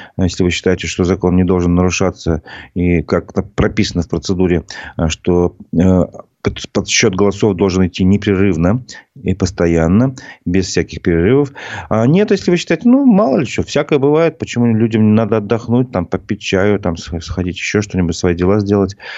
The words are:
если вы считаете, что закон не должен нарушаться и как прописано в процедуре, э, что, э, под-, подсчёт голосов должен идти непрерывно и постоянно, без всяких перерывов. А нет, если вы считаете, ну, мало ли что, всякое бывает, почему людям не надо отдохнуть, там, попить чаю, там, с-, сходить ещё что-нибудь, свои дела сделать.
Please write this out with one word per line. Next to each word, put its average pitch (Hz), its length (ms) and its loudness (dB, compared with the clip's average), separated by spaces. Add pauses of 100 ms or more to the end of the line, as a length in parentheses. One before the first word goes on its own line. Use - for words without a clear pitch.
(180)
если 92 260 0
вы 90 60 2
считаете, 90 360 -2
что - 180 -2
закон 90 320 2
не 92 80 4
должен 87 300 2
нарушаться 87 680 0 (320)
и 87 280 2
как - 300 -4 (240)
прописано 101 460 0
в - 80 -14
процедуре, 87 540 0 (340)
э, 80 100 0
что, 87 480 0 (160)
э, 87 60 -2 (640)
под-, - 300 -6
подсчёт 104 420 0
голосов 101 400 0
должен 92 320 2
идти 92 180 -2
непрерывно 98 800 0 (380)
и 92 100 -2
постоянно, 90 840 2 (300)
без 90 220 0
всяких - 340 -4
перерывов. 107 520 2 (360)
А 110 160 0
нет, 190 280 2
если 190 180 0
вы 175 60 4
считаете, 170 320 -2
ну, 269 180 4
мало 226 320 4
ли 139 80 0
что, 107 160 -4
всякое 147 380 0
бывает, 151 380 2
почему - 280 -2
людям 110 400 2
не 107 60 6
надо 110 240 2
отдохнуть, 113 560 -2
там, 90 120 -2
попить 95 360 -6
чаю, 98 400 0
там, 90 160 -4
с-, 85 240 -8
сходить 90 340 -6
ещё - 260 -2
что-нибудь, 90 360 -2
свои 90 180 0
дела 90 240 2
сделать. 101 380 0 (220)